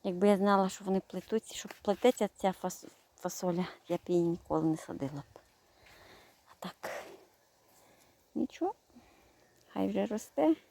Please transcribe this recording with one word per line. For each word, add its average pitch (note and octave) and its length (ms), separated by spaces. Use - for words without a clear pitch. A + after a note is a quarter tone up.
Якби F#3+ 260
я G#3 80
знала, G3 320
що - 160
вони F#3+ 160
плетуться, - 540
що - 140
плететься G#3 520
ця F#3+ 180
фас-, - 360
фасоля, F3+ 500
я E3+ 80
б - 100
її F3 160
ніколи E3 400
не D#3+ 140
садила C#3+ 460
б. - 40
А - 120
так, - 320
нічого, F4 400
хай F#3+ 200
вже G3+ 180
росте. D4 500